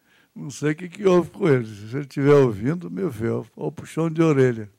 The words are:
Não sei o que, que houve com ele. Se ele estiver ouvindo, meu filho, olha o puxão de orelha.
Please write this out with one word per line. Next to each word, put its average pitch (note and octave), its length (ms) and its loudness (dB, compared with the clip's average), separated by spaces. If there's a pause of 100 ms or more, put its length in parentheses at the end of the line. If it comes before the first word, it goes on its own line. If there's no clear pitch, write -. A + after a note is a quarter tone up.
(360)
Não D#3+ 140 -14
sei D3 220 -4
o D#3 40 -4
que, F3+ 140 -14
que G3 160 -4
houve F3+ 240 4
com - 180 -4
ele. B2+ 180 4
Se A2 300 -14
ele C#3+ 60 -6
estiver C#3+ 320 2
ouvindo, C#3 580 2
meu F3+ 200 -4
filho, A#2 340 -6 (120)
olha D3 100 -8
o D3 40 -8
puxão D#3+ 380 -6
de D#3+ 120 -2
orelha. B2+ 580 2